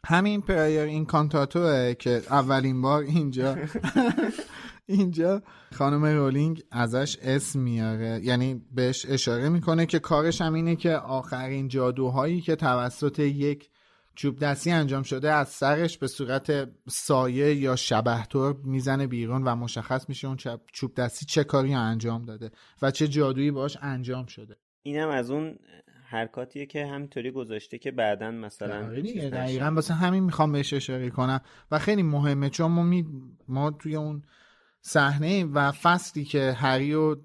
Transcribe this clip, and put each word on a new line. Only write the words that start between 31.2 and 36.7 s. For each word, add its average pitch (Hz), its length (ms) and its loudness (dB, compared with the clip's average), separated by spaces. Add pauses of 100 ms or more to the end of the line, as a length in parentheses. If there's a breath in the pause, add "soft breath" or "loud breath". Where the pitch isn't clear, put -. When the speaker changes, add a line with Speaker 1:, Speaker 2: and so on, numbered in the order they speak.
Speaker 1:
و 151 80 0
خیلی 202 240 2
مهمه، 143 480 2
چون 165 200 2
ما 170 120 4
می-، 175 240 2 (420)
ما 139 220 0
توی 151 260 -6
اون 151 260 -6 (580 soft breath)
صحنه 151 640 2
و 143 280 2
فصلی 160 520 2
که 135 280 2
هری 135 420 2